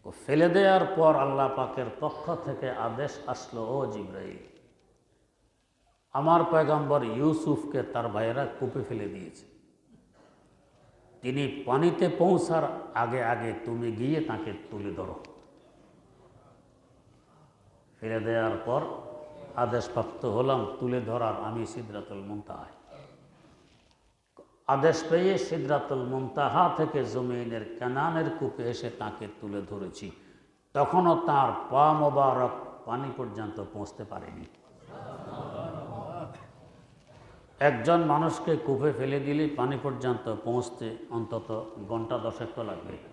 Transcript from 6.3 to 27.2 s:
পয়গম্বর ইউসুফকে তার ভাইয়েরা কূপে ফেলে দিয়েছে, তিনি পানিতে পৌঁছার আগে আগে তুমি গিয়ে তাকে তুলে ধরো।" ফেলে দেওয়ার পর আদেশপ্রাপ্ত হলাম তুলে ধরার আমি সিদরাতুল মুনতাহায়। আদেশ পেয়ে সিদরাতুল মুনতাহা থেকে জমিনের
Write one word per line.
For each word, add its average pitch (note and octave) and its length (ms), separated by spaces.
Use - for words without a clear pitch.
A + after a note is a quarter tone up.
পয়গম্বর D3 600
ইউসুফকে C#3+ 760
তার A#2 260
ভাইয়েরা A#2 380
কূপে B2+ 420
ফেলে G#2 200
দিয়েছে, F#2 380
তিনি C3+ 460
পানিতে E3 420
পৌঁছার D#3+ 880
আগে A#2 300
আগে A2+ 280
তুমি A#2 280
গিয়ে C3+ 280
তাকে A2 320
তুলে G2+ 240
ধরো।" - 300
ফেলে A2 200
দেওয়ার A2 440
পর B2+ 160
আদেশপ্রাপ্ত A#2+ 680
হলাম B2 560
তুলে B2+ 200
ধরার A2+ 440
আমি A2 220
সিদরাতুল G#2 520
মুনতাহায়। G2+ 540
আদেশ C#3+ 440
পেয়ে F3+ 280
সিদরাতুল C#3 640
মুনতাহা C3 720
থেকে D3+ 280
জমিনের A#2 720